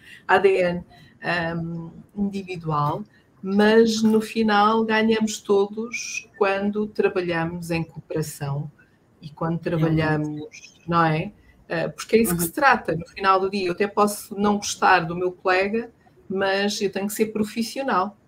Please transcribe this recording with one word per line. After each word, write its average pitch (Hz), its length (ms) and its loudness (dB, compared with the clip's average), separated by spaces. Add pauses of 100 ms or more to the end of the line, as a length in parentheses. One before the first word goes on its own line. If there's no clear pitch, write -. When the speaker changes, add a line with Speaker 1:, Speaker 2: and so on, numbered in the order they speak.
(280)
Speaker 1:
A 190 100 4
D 190 240 4
N, 175 220 -2 (720)
hum, 165 340 -8 (240)
individual, 180 880 -4 (380)
mas 214 600 4
no 220 180 4
final 220 640 2
ganhamos 220 560 0
todos 214 1000 -2
quando 202 500 0
trabalhamos 175 840 -2
em 165 120 -2
cooperação 151 880 -8 (500)
e 147 80 -16
quando 165 320 -4
Speaker 2:
Realmente. 165 340 0
Speaker 1:
trabalhamos, 151 920 -4
não 170 160 4
é? 160 280 0 (420)
Eh, 160 140 -2
porque - 300 0
é 233 40 6
isso 190 140 2
que 170 60 -2
Speaker 2:
Uhum. 170 60 -2
Speaker 1:
se - 60 -10
trata. 240 420 2
No 165 120 -10
final 190 320 2
do 190 100 -2
dia, 196 180 -2
eu 175 40 0
até 196 160 -2
posso 208 520 -2
não 208 180 2
gostar 196 440 2
do 170 140 -6
meu 180 160 -2
colega, 196 600 -2 (380)
mas 196 500 -2
eu 196 120 -2
tenho 196 160 -4
que 202 60 -8
ser 220 140 0
profissional. 214 880 -4 (120)